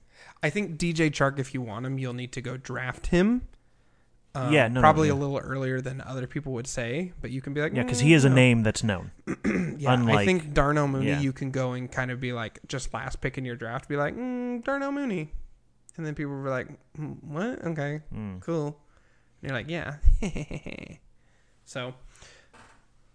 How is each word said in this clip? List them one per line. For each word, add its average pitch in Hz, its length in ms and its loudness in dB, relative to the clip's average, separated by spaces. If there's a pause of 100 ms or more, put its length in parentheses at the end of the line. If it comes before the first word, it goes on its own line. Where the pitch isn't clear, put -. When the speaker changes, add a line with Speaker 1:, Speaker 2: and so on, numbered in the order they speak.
(420)
Speaker 1:
I 156 80 0
think 175 300 -4
D 170 120 0
J 160 200 2
Chark, 139 260 0
if 135 160 -6
you 131 80 -6
want 113 240 -8
him, 135 140 -4
you'll 127 140 -6
need 123 180 -8
to 131 100 -8
go 123 160 -8
draft 127 500 -8
him. 208 400 2 (880)
Um, 131 160 -2
Speaker 2:
Yeah, 139 160 6
no, 117 80 -2
no, 127 60 4
Speaker 1:
probably 156 280 6
Speaker 2:
yeah. 143 40 4
Speaker 1:
a - 20 2
little 139 220 -2
earlier 131 420 -4
than 127 220 -6
other 127 240 -6
people 139 280 -8
would 117 120 -6
say, 143 560 -4
but 117 80 -8
you 131 100 -6
can 139 140 -8
be 147 80 -2
like, 151 140 -2
Speaker 2:
Yeah, 127 80 2
'cause 123 180 -2
Speaker 1:
"Mm, 135 40 6
Speaker 2:
he 160 100 10
is 139 100 10
a 139 40 8
Speaker 1:
no." 131 60 8
Speaker 2:
name 123 280 8
that's 107 200 2
known. 95 280 -2 (160)
Speaker 1:
<clears throat> - 180 -4 (320)
Yeah, 139 140 2
I - 20 6
Speaker 2:
Unlike 113 320 4
Speaker 1:
think 165 300 0
Darnell 147 320 4
Mooney, 135 220 0
Speaker 2:
Yeah. 143 100 2
Speaker 1:
you 135 140 0
can 135 180 -6
go 127 220 -2
and 123 180 -8
kind 127 180 -4
of 127 100 -6
be 123 140 -4
like, 113 340 -8
just - 280 -6
last 120 260 -8
pick 135 160 -4
in 131 80 -4
your 120 100 -6
draft, 120 320 -8
be 143 80 -4
like, 143 200 0
"Mm, 247 480 -6
Darnell 277 280 -2
Mooney." 226 380 -4 (680)
And 165 80 -6
then 151 100 -6
people 147 160 -6
were 139 180 -6
like, 127 180 -2 (300)
"Mm, 139 260 -10
what? 170 400 -6
Okay, 151 380 -4 (120)
Speaker 2:
Mm. 101 280 -8
Speaker 1:
cool." 151 380 -4 (640)
And 135 100 -8
you're - 60 -4
like, 123 120 -8
"Yeah." 156 280 -8 (240)
<laughs> - 760 -8 (680)
So, 127 280 -10 (1200)